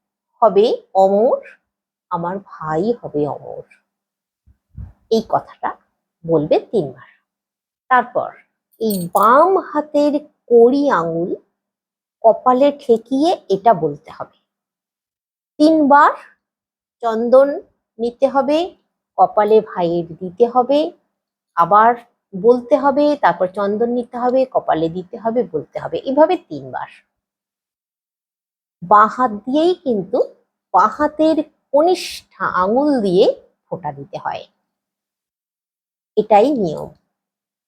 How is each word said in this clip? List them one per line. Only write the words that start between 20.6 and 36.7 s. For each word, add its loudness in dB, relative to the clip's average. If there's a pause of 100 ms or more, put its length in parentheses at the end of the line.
আবার 4 (400)
বলতে 2
হবে, 0
তারপর 0
চন্দন -4
নিতে -6
হবে, 0
কপালে -2
দিতে -12
হবে, -2
বলতে -10
হবে, -8
এভাবে 0
তিনবার। -14 (1900)
বাঁ 4
হাত -4
দিয়েই -2
কিন্তু, -4 (400)
বাঁ 4
হাতের -2 (280)
কনিষ্ঠ -2
আঙুল 0
দিয়ে 0 (240)
ফোঁটা -12
দিতে -16
হয়, -12 (1700)
এটাই 2
নিয়ম। -6 (800)